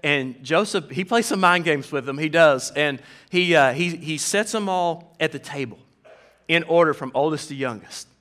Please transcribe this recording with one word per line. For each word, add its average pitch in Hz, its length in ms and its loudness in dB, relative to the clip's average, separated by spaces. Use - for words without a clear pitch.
and 135 400 -2
Joseph, 170 460 0
he 147 140 -6
plays 233 240 0
some 196 120 -2
mind 175 260 4
games 147 260 -2
with 135 140 -4
them. 135 120 -6
He 156 120 -2
does. 151 420 4
And 143 300 -2
he, 180 260 2
uh, 135 180 6
he, 170 220 -2
he 160 220 -8
sets 208 340 -2
them 208 180 -4
all 175 500 -4
at 160 120 -2
the 143 80 -10
table 131 400 -10
in 165 160 2
order 165 300 2
from 135 200 -10
oldest 147 360 -4
to 143 60 -12
youngest. 123 520 -8